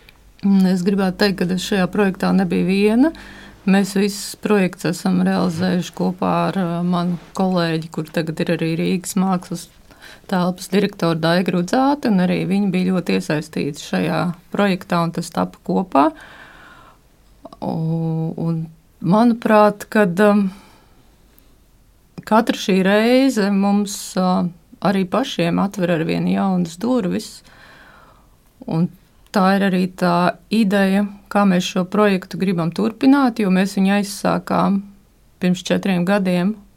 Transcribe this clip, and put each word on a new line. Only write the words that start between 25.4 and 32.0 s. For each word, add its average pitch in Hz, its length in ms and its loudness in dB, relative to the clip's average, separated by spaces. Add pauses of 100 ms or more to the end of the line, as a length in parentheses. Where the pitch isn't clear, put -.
atver 185 320 -2
arvien 170 320 -2
jaunas 185 500 0
durvis, 226 540 -2 (1300)
un 170 280 -2 (460)
tā 190 180 4
ir 196 140 2
arī 185 220 0
tā 180 280 0 (300)
ideja, 202 600 2 (180)
kā 202 220 2
mēs 180 240 2
šo 185 140 -2
projektu 190 560 0